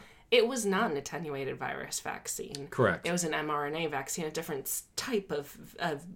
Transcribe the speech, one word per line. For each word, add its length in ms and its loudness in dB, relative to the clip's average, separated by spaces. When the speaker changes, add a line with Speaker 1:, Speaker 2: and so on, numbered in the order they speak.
Speaker 1:
It 180 8
was 160 0
not 260 4
an 60 0
attenuated 600 -4
virus 420 -4
vaccine. 680 -6
Speaker 2:
Correct. 360 4
Speaker 1:
It 60 2
was 120 2
an 100 0
M 160 0
R 160 0
N 100 -2
A 100 0
vaccine, 380 -2
a 60 -2
different 340 -4
s-, 200 -4
type 340 -2
of, 480 -6
of 380 -2